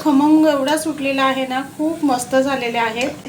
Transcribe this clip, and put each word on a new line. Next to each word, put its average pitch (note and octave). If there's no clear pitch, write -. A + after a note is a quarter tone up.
खमंग D#4
एवढा C#4+
सुटलेला C#4
आहे C4
ना, C4
खूप D#4+
मस्त B3+
झालेले C4
आहेत. A#3